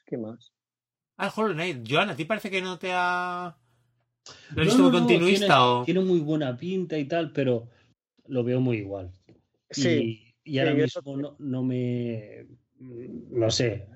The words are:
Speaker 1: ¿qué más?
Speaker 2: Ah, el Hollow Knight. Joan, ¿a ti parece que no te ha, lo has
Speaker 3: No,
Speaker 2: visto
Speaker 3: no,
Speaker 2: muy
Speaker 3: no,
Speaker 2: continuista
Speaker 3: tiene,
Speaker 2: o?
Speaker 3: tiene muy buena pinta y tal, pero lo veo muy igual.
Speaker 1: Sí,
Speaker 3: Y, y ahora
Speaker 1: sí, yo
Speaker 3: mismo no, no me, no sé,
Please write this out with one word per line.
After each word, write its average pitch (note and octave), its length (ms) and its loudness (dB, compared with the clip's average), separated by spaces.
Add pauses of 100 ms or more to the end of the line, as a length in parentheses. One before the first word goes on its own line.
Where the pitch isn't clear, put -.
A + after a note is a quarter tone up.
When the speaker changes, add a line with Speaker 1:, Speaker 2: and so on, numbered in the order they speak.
Speaker 1:
¿qué C#3 120 -10
más? A#2 360 -12 (640)
Speaker 2:
Ah, G3 100 -4
el F#3+ 80 -4
Hollow G#3+ 180 0
Knight. D3+ 340 -4
Joan, E3+ 220 2
¿a D#3+ 60 -8
ti D3+ 100 -4
parece G#3 240 -4
que F#3+ 120 -2
no F#3 180 -8
te F#3 140 -6
ha, F3+ 640 -2 (720)
lo - 60 -20
has - 240 -16
Speaker 3:
No, D#3 80 0
Speaker 2:
visto G#3+ 140 6
Speaker 3:
no, C4+ 120 10
Speaker 2:
muy - 40 4
Speaker 3:
no, F3+ 60 6
Speaker 2:
continuista G3 480 4
Speaker 3:
tiene, D3 140 8
Speaker 2:
o? B2 240 4
Speaker 3:
tiene F3 140 0
muy F#3 220 4
buena D3 360 -2
pinta E3+ 400 -4
y D3 80 -2
tal, E3 280 -4
pero B2 360 0 (580)
lo B2+ 180 -2
veo B2 160 0
muy B2 160 0
igual. G2 340 -8 (580)
Speaker 1:
Sí, D3 640 -2 (120)
Speaker 3:
Y, D#3 80 -12
y C3 60 0
ahora C#3+ 120 2
Speaker 1:
sí, C#3+ 60 2
yo D3+ 80 4
Speaker 3:
mismo C#3 320 -6
no, C#3+ 220 -8
no B2+ 240 -4
me, A#2+ 840 -4 (320)
no B2 680 -4
sé, A2+ 460 -2